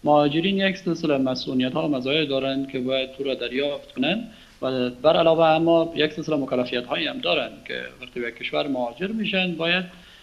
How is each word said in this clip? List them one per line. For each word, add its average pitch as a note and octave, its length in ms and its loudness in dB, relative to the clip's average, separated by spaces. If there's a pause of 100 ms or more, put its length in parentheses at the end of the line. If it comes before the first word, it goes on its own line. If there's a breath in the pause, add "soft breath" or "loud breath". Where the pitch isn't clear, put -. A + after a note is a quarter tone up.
مهاجرین D3+ 540 4
یک F#3+ 200 0
سلسله E3 400 -2
مسئولیت B2+ 560 0
ها D#3+ 140 0
و D3 40 0
مزایای C#3 340 0
دارند C3+ 460 -2
که C3 80 -4
باید C3 380 -2
تو C#3 60 -6
را C3+ 120 -2
دریافت B2+ 560 -4
کنند E3 400 -2 (300 loud breath)
و C3 280 0
بر D#3+ 280 4
علاوه E3 280 6
اما E3 500 4
یک D3+ 180 0
سلسله D#3 220 -4
مکلفیت B2 500 -2
هایی D3 220 -4
هم C3 100 -6
دارند C3+ 340 -2 (160)
که B2 140 -6 (200)
وقتی B2 180 -12
به A#2+ 120 -4
کشور D3 360 -4
مهاجر B2+ 400 -4
می‌شن F#3+ 480 -2
باید، F3 300 0 (380 loud breath)